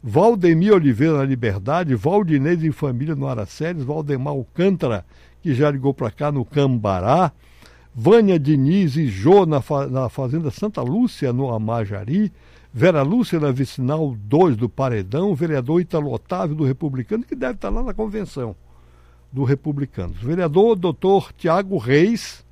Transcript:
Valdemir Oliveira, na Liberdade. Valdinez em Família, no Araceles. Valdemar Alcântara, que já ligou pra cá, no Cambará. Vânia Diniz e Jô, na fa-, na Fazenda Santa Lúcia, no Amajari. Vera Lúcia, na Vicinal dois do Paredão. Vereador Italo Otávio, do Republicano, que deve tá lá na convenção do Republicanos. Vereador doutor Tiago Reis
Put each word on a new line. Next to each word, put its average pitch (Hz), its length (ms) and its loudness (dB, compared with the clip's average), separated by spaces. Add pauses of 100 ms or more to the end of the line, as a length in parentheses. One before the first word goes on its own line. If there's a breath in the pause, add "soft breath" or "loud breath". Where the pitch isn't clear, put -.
Valdemir 175 720 4
Oliveira, 151 420 2
na 139 80 0
Liberdade. 127 680 -2
Valdinez 156 680 0
em 160 80 0
Família, 139 440 -4
no 139 120 -4
Araceles. 135 580 -6
Valdemar 143 500 -4
Alcântara, 143 720 -2 (340 soft breath)
que 156 140 -2
já 147 160 2
ligou 139 240 -2
pra 113 160 -4
cá, 147 200 -4
no 135 140 -2
Cambará. 123 880 0 (640 soft breath)
Vânia 190 440 4
Diniz 147 580 2
e 160 100 0
Jô, 135 400 4
na 147 160 0
fa-, 139 240 -2
na 127 240 -2
Fazenda 147 400 -4
Santa 202 320 -6
Lúcia, 147 500 -2
no 127 180 -2
Amajari. 110 800 -2 (420 soft breath)
Vera 147 300 4
Lúcia, 180 360 0
na 147 140 0
Vicinal 135 680 -4
dois 127 380 2
do 113 120 -4
Paredão. 131 640 -2
Vereador 151 480 -2
Italo 151 320 -4
Otávio, 156 440 -4
do 151 80 -2
Republicano, 135 580 -4
que 294 140 -8
deve 254 200 -6
tá - 140 -6
lá 220 140 0
na 220 100 -6
convenção 196 600 -8 (760 soft breath)
do 135 120 -2
Republicanos. 135 720 -4
Vereador 175 560 2
doutor 185 580 0
Tiago 190 460 -2
Reis 147 720 0